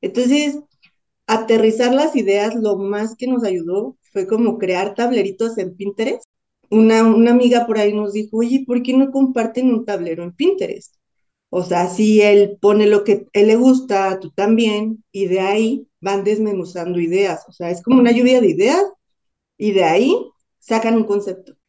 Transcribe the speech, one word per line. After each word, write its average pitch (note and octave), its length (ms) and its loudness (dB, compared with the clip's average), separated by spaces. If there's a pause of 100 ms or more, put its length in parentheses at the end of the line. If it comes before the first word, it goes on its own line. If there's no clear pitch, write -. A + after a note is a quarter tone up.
Entonces, C#4 560 0 (680)
aterrizar A3+ 680 0
las D4+ 220 0
ideas, G3+ 400 -2
lo G#3 220 -2
más G#3 380 -6
que B3 100 -8
nos B3 180 -2
ayudó F#3+ 520 -6 (160)
fue F#3+ 140 -4
como A3 320 -2
crear F#3 360 -4
tableritos A3+ 640 -4
en F3+ 180 -8
Pinterest. A3 480 -6 (460)
Una, A3 360 4
una A3+ 260 4
amiga A#3+ 340 4
por A3 120 -2
ahí G#3 160 0
nos G#3 200 -4
dijo, G#3+ 240 -6
"Oye, B3 280 -2
¿por A#3+ 160 -2
qué B3 120 -4
no C4+ 180 4
comparten B3+ 600 0
un G#3+ 120 -2
tablero E3+ 400 -8
en F3 100 -12
Pinterest?". - 600 -4 (560)
O F3+ 140 -4
sea, F3+ 240 -2
si G#3+ 340 2
él G3+ 380 4
pone G#3 260 4
lo G#3 180 2
que G3+ 300 0
él G#3 140 4
le A3 80 4
gusta, G#3 640 0
tú E3+ 120 -16
también, A3 800 -2
y G3 140 -4
de F#3 140 -2
ahí A3 480 -2 (120)
van G3 240 -4
desmenuzando F#3 760 -4
ideas. F3 480 -2
O - 40 -20
sea, E3+ 180 -10
es F3 120 -8
como B3 180 4
una A#3+ 120 4
lluvia B3 280 4
de G#3 100 2
ideas, A#3+ 340 0 (720)
y G#3 140 -2
de F#3+ 120 2
ahí G#3 300 2 (440)
sacan A3+ 380 -2
un A3 80 2
concepto. G3+ 500 -8 (140)